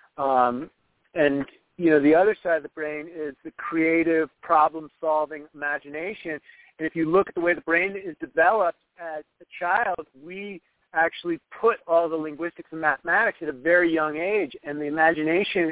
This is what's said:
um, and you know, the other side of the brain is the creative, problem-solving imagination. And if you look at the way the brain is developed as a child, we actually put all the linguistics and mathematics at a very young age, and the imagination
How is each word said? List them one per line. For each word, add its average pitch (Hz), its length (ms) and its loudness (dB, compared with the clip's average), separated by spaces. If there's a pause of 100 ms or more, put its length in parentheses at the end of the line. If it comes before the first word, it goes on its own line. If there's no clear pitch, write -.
(180)
um, 131 500 2 (460)
and 139 320 2 (320)
you 170 120 2
know, 151 100 6
the 147 140 6
other 190 280 4
side 165 160 0
of 143 40 -8
the 147 80 -16
brain 151 440 -10
is 151 200 -10 (100)
the 160 80 -12
creative, 165 760 0 (120)
problem-solving 156 1000 0 (100)
imagination. 151 840 -8 (380)
And 156 80 -4
if - 100 -6
you 160 140 -2
look 185 180 2
at - 60 -18
the 180 60 -4
way 175 140 2
the 170 80 -4
brain 180 340 0
is 190 240 -12
developed 170 580 2 (200)
as 160 260 -12 (160)
a 175 40 -20 (140)
child, 180 480 -2 (180)
we 196 360 -14 (340)
actually 165 440 -2 (220)
put 226 160 2 (100)
all 170 220 2
the 160 80 -4
linguistics 156 560 -8
and 160 80 -10
mathematics 170 640 0
at 151 60 -6
a 151 40 -6
very 170 400 2
young 156 240 0
age, 185 480 -2
and 147 160 -8
the 147 60 -6
imagination 160 840 2